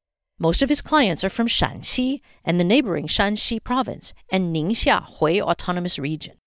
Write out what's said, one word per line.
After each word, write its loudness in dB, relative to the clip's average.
Most 2
of 2
his 2
clients 2
are -2
from -2
Shanxi -2
and 2
the 4
neighboring 0
Shanxi 0
province -4
and 0
Ningxia 2
Hui 2
Autonomous -2
Region. -8